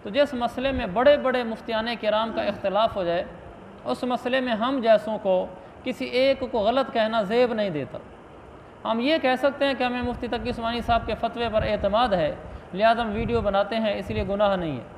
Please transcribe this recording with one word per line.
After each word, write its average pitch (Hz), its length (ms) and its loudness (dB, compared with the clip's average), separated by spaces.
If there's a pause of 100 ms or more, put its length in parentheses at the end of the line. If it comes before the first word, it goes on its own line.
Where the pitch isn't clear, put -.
तो 208 60 -10
जिस 277 260 2
मसले 247 360 -2
में 240 220 -2
बड़े 269 260 8
बड़े 247 260 0
मुफ्तियान 226 520 -4
किराम 214 360 0
का 214 120 -2
इख्तिलाफ 208 500 0
हो 196 80 -2
जाए, 170 220 0 (600)
उस 254 200 -4
मसले 247 360 -2
में 247 140 -2
हम 254 260 0
जैसों 214 360 4
को 196 180 2 (480)
किसी 254 220 -6
एक 262 360 2
को 240 200 -2
गलत 233 280 2
कहना 226 340 2
ज़ेब 233 300 2
नहीं 208 180 0
देता। 143 280 -6 (840)
हम 226 180 -2
ये 302 180 2
कह 262 180 2
सकते 277 280 0
हैं 277 120 2
कि 254 60 0
हमें 247 200 -2
मुफ्ती 240 240 -4
तकी 233 220 -4
उस्मानी 233 320 -4
साहब 233 240 2
के 226 120 -2
फतवे 233 320 -2
पर 214 160 2
एतमाद 214 480 2
है, 151 240 0 (360)
लिहाजा 220 300 4
हम 220 60 -2
वीडियो 220 320 0
बनाते 202 360 0
हैं, 214 200 0
इसलिए 208 280 -4
गुनाह 202 300 2
नहीं 170 160 -2
है। 131 140 -6 (120)